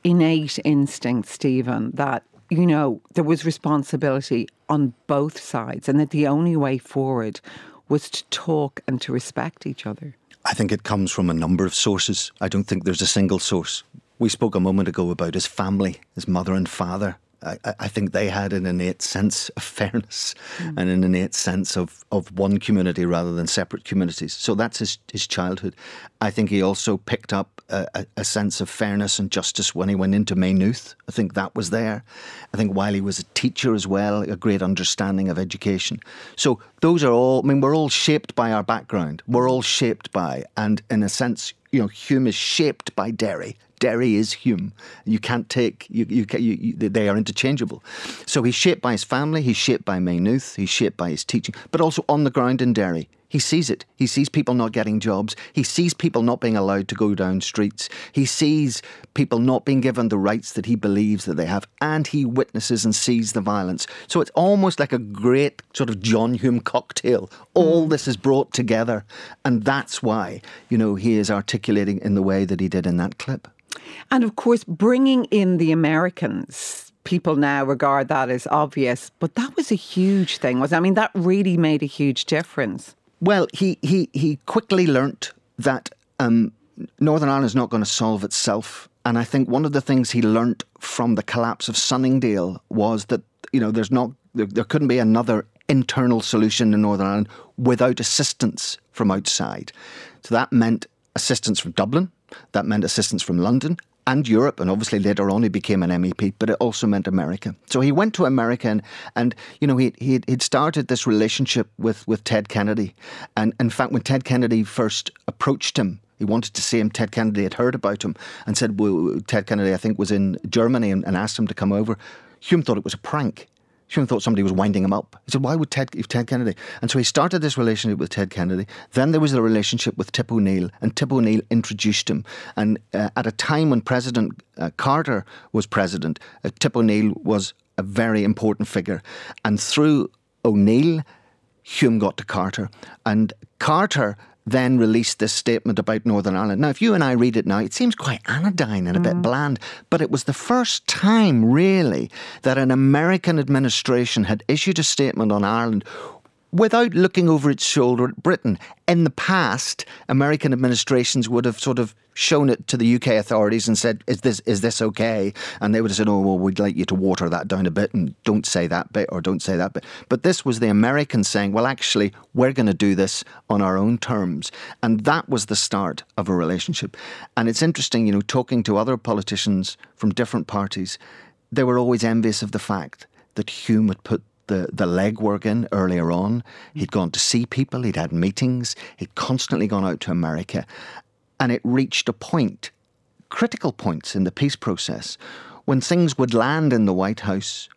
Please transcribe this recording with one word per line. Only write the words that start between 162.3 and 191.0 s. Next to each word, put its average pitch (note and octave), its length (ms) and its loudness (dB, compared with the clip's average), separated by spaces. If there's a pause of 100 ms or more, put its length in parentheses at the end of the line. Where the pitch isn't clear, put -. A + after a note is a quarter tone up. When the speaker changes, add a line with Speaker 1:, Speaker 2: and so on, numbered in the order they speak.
Speaker 2:
it - 180 0
to C3+ 120 0
the A#2 80 4
U A#2+ 120 6
K A#2 200 4
authorities G#2+ 500 2
and A2 80 4
said, A2 300 0
"Is A#2 160 -2
this, A#2 240 2
is G2 160 2
this A2+ 180 -2
okay?" A2 540 0 (260)
And G#2 140 2
they A2+ 80 2
would G#2+ 80 0
have F#2+ 60 -2
said, G#2+ 120 2
"Oh, G2+ 120 4
well, F#2+ 180 2
we'd F#2 200 0
like G2+ 160 0
you F#2 120 -2
to G2 80 -2
water F#2 340 0
that E2+ 180 -2
down F#2+ 200 0
a E2+ 40 2
bit G2+ 220 -2
and E2+ 220 -2 (100)
don't G#2+ 220 2
say F2 220 0
that E2+ 220 -2
bit - 220 -2
or F2+ 80 -4
don't F#2 220 -2
say F#2+ 160 -2
that F2+ 160 -2
bit." - 100 -8 (240)
But E3 140 0
this F3+ 200 2
was A#2 180 0
the A#2 100 4
Americans A#2 580 2
saying, G2+ 240 0
"Well, A2+ 140 2
actually, G#2 460 0 (200)
we're B2+ 220 2
gonna A2 180 2
do G2 220 2
this F#2+ 280 0 (280)
on G#2 100 2
our F#2+ 160 2
own A2 220 2
terms." F#2 520 -4 (320)
And A2+ 180 2
that D3 280 0
was G#2+ 180 0
the G#2 100 -2
start - 480 -2 (120)
of F#2 140 -2
a F#2 40 2
relationship. F2 640 -2 (400)
And A#2 140 2
it's A2+ 100 -2
interesting, B2+ 460 2
you G#2 60 4
know, G2+ 100 2
talking B2 400 -2
to G#2 160 2
other A#2+ 180 0
politicians G2+ 800 -2 (180)
from - 140 -2
different A2+ 380 -2
parties, G2 520 -6 (540)
they C3 120 2
were B2 140 2
always A#2+ 240 2
envious A2+ 400 0
of G2+ 100 -8
the G#2+ 60 -4
fact - 480 -8 (280)
that - 160 -6
Hume A2 380 0
had F#2+ 160 -4
put - 180 -2 (240)
the, F#2 260 -2
the G2 140 0
legwork G2+ 580 0
in A2 260 0
earlier F2+ 400 0
on. G#2 320 0 (300)
He'd D3 200 -6
gone F2+ 180 0
to - 100 -4
see A#2+ 240 0
people, B2+ 380 -4
he'd G#2+ 140 -2
had E2 160 -4
meetings, A#2 640 0 (220)
he'd - 200 -12
constantly - 500 -2
gone G2 180 0
out F2+ 160 -4
to - 120 -6
America. E2 520 -4 (720)